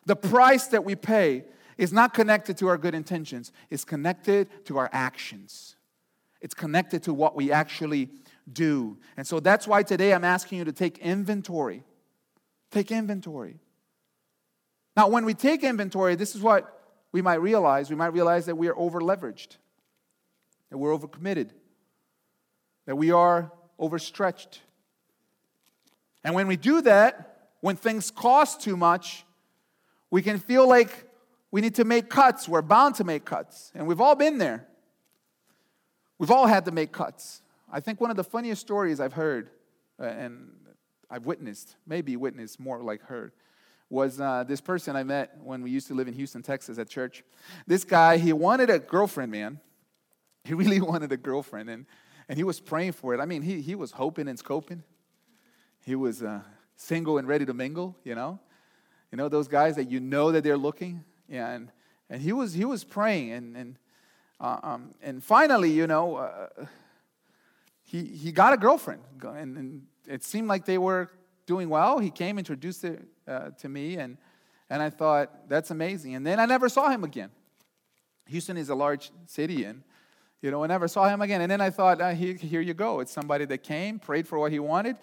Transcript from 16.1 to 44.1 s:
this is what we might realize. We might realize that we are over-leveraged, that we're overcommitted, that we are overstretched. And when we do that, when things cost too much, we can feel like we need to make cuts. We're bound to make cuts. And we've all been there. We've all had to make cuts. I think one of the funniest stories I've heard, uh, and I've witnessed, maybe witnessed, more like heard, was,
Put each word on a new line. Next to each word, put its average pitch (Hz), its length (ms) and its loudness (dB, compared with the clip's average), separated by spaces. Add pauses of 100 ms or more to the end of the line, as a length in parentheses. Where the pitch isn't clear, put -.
this 202 220 -6
is 196 60 -8
what - 460 2 (220)
we 180 120 0
might 170 180 2
realize. 160 480 2
We 151 80 -6
might 165 160 -2
realize 170 340 2
that 170 100 -4
we 170 120 0
are 165 80 -2
over-leveraged, 170 800 -4 (1120)
that 139 80 -12
we're 151 180 0
overcommitted, 151 540 -6 (1300)
that 139 120 -6
we 156 140 2
are 175 400 6 (300)
overstretched. 170 800 -6 (1600)
And 165 120 -2
when 190 120 0
we 185 100 0
do 269 260 4
that, 220 640 6 (120)
when 185 160 -2
things 220 340 -4
cost 269 500 4
too 196 160 -2
much, 175 480 2 (840)
we 185 120 4
can 208 160 -2
feel 254 300 6
like 240 400 6 (420)
we 208 120 0
need 226 140 -2
to 240 80 4
make 233 240 2
cuts. 269 380 4
We're 165 160 2
bound 214 340 6
to 208 80 -2
make 156 200 -4
cuts. - 500 -10
And 147 120 -8
we've 175 160 0
all 285 120 8
been 285 240 2
there. 123 300 -4 (1500)
We've 170 120 0
all 254 160 8
had 196 180 6
to 175 60 -4
make 160 220 -4
cuts. - 500 -10 (280)
I 147 100 -8
think 214 200 -8
one 233 100 0
of 220 60 -4
the 185 80 -2
funniest 233 380 -6
stories 185 380 -2
I've 135 120 -4
heard, 139 380 -4 (500)
uh, - 40 -10
and 120 460 -12 (600)
I've 120 160 -14
witnessed, 127 500 -12 (100)
maybe 151 300 -8
witnessed, 120 420 -10
more 127 240 -12
like 107 200 -8
heard, 120 300 -14 (580)
was, 135 280 -2